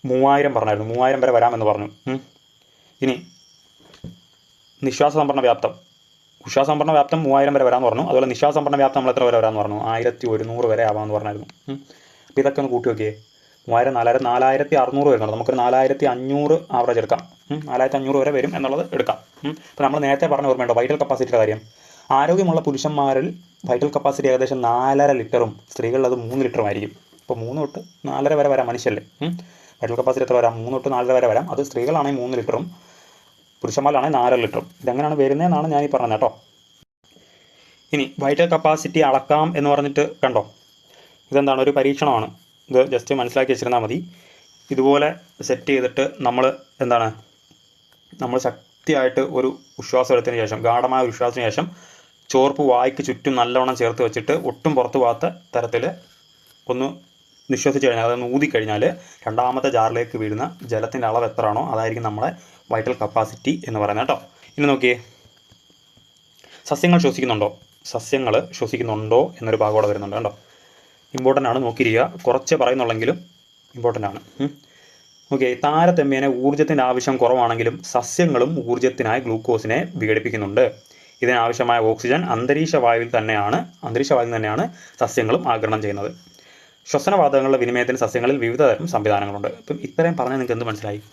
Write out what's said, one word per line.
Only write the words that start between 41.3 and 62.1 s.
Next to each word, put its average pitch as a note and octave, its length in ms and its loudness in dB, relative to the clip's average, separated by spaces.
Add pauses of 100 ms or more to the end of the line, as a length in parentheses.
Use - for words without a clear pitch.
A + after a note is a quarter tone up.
ഇതെന്താണ്, C3+ 320 2
ഒരു C#3+ 140 4
പരീക്ഷണമാണ്. C#3 480 2 (440)
ഇത് B2+ 100 6 (120)
just A#2+ 180 -4 (100)
മനസ്സിലാക്കി C3 340 0
വെച്ചിരുന്നാൽ A#2+ 300 0
മതി. A#2+ 140 -4 (760)
ഇതുപോലെ C#3+ 340 4 (400)
സെറ്റ് C3 260 -2
ചെയ്തിട്ട് B2+ 300 0 (220)
നമ്മൾ B2 180 2 (400)
എന്താണ്, A#2 240 2 (1120)
നമ്മൾ B2 240 -2
ശക്തിയായിട്ട് C3 760 -2 (160)
ഒരു C3 100 0 (320)
ഉച്ഛ്വാസം B2+ 340 0
എടുത്തതിന് A#2+ 300 0
ശേഷം, G#2+ 220 -6
ഗാഢമായ B2 400 2
ഒരു A#2 80 -4
ഉച്ഛ്വാസത്തിന് A#2+ 340 -2
ശേഷം D3+ 180 -2 (680)
ചോർപ്പ് C#3 380 2
വായ്ക്ക് C3 380 2
ചുറ്റും C3 320 -4
നല്ലവണ്ണം B2+ 400 0
ചേർത്ത് A#2 260 0
വെച്ചിട്ട് A#2 280 -2 (160)
ഒട്ടും - 260 -4
പുറത്ത് B2 260 0
പോകാത്ത A#2 220 0 (300)
തരത്തിൽ A#2 300 -2 (880)
ഒന്ന് B2+ 140 -2 (640)
നിശ്വസിച്ച് C3+ 340 0
കഴിഞ്ഞാൽ, A#2 220 2
അതൊന്ന് A#2+ 260 -4
ഊതിക്കഴിഞ്ഞാൽ A2 480 -2 (440)
രണ്ടാമത്തെ B2+ 500 -2
ജാറിലേക്ക് A#2 460 0
വീഴുന്ന G#2+ 220 -4 (280)
ജലത്തിൻ്റെ A2+ 380 -4
അളവ് A#2 200 0
എത്രയാണോ A2 320 -2 (100)
അതായിരിക്കും A2+ 360 -4
നമ്മളെ G#2+ 220 -4 (420)